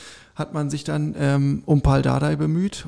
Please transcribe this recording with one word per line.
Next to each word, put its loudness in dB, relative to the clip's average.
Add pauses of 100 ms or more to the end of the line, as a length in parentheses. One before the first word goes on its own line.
(360)
hat -8
man -2
sich -6
dann, -2
ähm, 2
um 4
Paul 4
Dardai 0
bemüht. -2